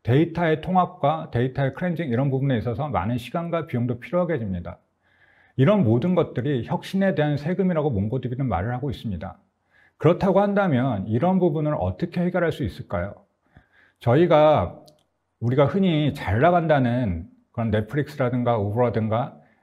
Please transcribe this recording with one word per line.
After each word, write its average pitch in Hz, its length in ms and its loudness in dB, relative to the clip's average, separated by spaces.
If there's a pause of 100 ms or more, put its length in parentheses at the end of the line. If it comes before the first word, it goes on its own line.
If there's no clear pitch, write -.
데이터의 160 600 2
통합과 160 680 0
데이터의 131 440 -2
클렌징 170 340 -4
이런 131 220 0
부분에 131 260 0
있어서 120 320 -4
많은 113 300 -2
시간과 170 480 -6
비용도 123 340 -4
필요하게 170 380 -2
됩니다. 92 400 -8 (800)
이런 180 280 4
모든 123 300 2
것들이 139 500 -2
혁신에 190 500 -2
대한 147 220 0
세금이라고 170 540 -2
몽고디비는 120 580 -4
말을 101 240 -2
하고 123 180 -6
있습니다. 117 460 -8 (640)
그렇다고 180 420 4
한다면 139 640 0
이런 165 320 2
부분을 156 400 0
어떻게 175 440 -4
해결할 175 300 0
수 156 120 -6
있을까요? 95 500 -6 (840)
저희가 151 800 4 (600)
우리가 131 260 2
흔히 156 480 2
잘 104 260 -2
나간다는 127 880 2 (260)
그런 117 180 -4
넷플릭스라든가 120 840 -2
우버라든가 110 800 0 (260)